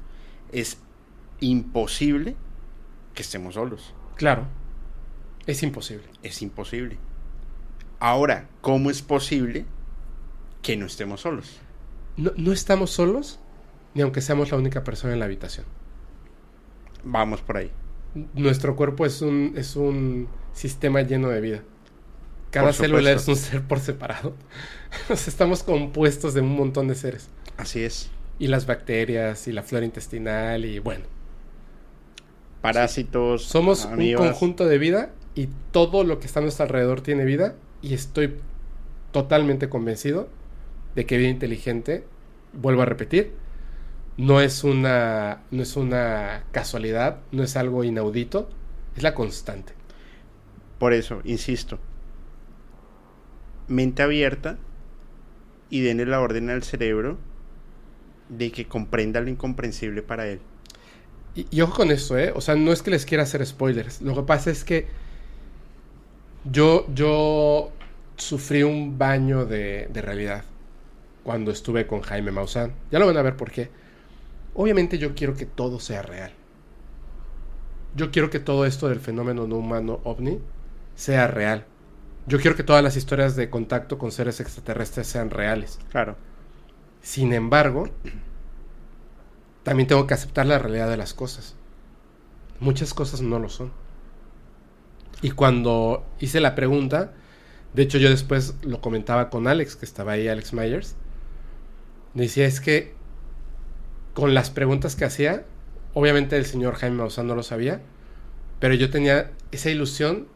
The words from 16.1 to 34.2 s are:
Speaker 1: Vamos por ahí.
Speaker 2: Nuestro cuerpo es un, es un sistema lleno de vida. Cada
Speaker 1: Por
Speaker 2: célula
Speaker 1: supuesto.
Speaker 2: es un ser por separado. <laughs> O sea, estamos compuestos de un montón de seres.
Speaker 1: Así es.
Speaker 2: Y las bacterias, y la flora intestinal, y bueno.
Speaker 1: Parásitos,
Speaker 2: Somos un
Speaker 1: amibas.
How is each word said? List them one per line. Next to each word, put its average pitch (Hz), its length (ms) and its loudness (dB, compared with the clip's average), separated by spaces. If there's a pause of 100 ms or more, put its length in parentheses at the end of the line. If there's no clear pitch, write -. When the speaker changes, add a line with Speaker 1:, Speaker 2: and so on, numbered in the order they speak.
Speaker 1:
Vamos 110 380 0
por 107 160 -4
ahí. - 140 -6 (640)
Speaker 2:
Nuestro 135 400 2
cuerpo 143 300 2
es 147 180 -2
un, 143 340 2
es 135 180 -6
un 135 520 0 (260)
sistema 135 480 0
lleno 131 280 2
de 113 120 0
vida. 107 220 -4 (880)
Cada 139 160 4
Speaker 1:
Por 143 80 4
Speaker 2:
célula 147 420 6
Speaker 1:
supuesto. 139 140 2
Speaker 2:
es 135 60 6
un - 60 -2
ser 135 200 -2
por 139 160 0
separado. - 560 -6 (360)
<laughs> - 380 -8
O 233 60 2
sea, - 160 -2
estamos 180 320 2
compuestos 147 720 2
de 139 60 4
un 135 140 2
montón 139 320 2
de 131 60 0
seres. - 360 -8 (280)
Speaker 1:
Así 113 260 -4
es. - 280 -6 (260)
Speaker 2:
Y - 80 -2
las 135 220 2
bacterias, 113 800 -2
y 120 40 -4
la 104 120 -4
flora 117 220 -2
intestinal, 113 800 -4
y 107 120 -4
bueno. 104 280 -6 (1600)
Speaker 1:
Parásitos, 120 800 2
Speaker 2:
Somos 175 420 4
un 110 80 -6
Speaker 1:
amibas. 117 280 4